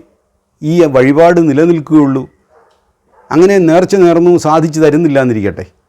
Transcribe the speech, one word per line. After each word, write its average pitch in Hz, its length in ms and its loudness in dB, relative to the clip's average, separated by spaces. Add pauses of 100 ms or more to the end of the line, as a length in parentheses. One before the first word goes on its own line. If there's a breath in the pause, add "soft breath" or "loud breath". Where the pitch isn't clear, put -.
(640)
ഈ 165 220 0
വഴിപാട് 151 640 2
നിലനിൽക്കുകയുള്ളൂ. 147 800 0 (1000)
അങ്ങനെ 190 260 2
നേർച്ച 175 380 0
നേർന്നു 175 420 2
സാധിച്ചു 156 420 -2
തരുന്നില്ല 151 420 0
എന്നിരിക്കട്ടെ, 101 440 -6 (240)